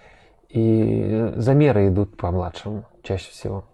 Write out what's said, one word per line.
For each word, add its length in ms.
И 840
замеры 540
идут 280
по 140
младшему 540
чаще 280
всего. 420